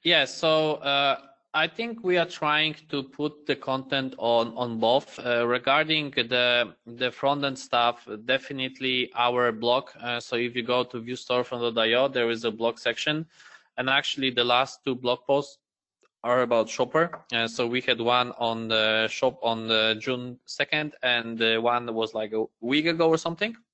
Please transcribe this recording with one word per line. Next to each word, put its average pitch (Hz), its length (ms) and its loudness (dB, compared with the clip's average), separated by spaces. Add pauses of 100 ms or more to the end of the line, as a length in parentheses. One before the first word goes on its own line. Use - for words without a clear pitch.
Yeah, 160 220 4
so, 156 480 2
uh, 139 420 2 (380)
I 156 120 2
think 233 380 -8
we 180 140 4
are 165 80 2
trying 151 500 0 (140)
to 143 120 -2
put 147 440 -6
the 135 100 0
content 131 640 -4
on, 117 360 2
on 117 240 -4
both. 120 400 2
Uh, 120 280 0
regarding 147 640 2
the, 120 640 0 (100)
the 120 260 -4
front-end 139 480 -2
stuff, 120 480 0 (200)
definitely 131 880 -2
our 123 360 2
blog. 120 380 0 (100)
Uh, 120 220 -6
so 123 160 -6
if 120 180 -2
you 123 80 -4
go 123 220 0
to 120 160 -10
view 120 140 -8
storefront 120 600 -2
dot 117 40 0
I 113 160 4
O, 131 140 4
there 123 220 0
is 113 140 -4
a 117 60 0
blog 113 280 -2
section. 151 460 -2 (540)
And 127 100 -2
actually 135 400 0
the 120 160 2
last 123 400 0
two 135 100 -2
blog 123 320 -2
posts 143 300 0 (680)
are 123 200 2
about 117 240 2
Shopware. 160 540 0 (120)
Uh, 117 160 0
so 120 180 -2
we 123 140 -2
had 123 180 0
one 120 340 2
on 113 360 -4
the 110 400 2
shop 127 340 -2
on 113 260 -2
the 110 300 2
June 123 460 -6
second, 151 580 -4
and, 117 380 0
uh, 113 220 2
one 120 320 0
was, 113 180 -2
like, 110 220 -6
a 110 100 0 (160)
week 139 240 0
ago 165 240 2
or 160 80 4
something. 185 400 -4 (180)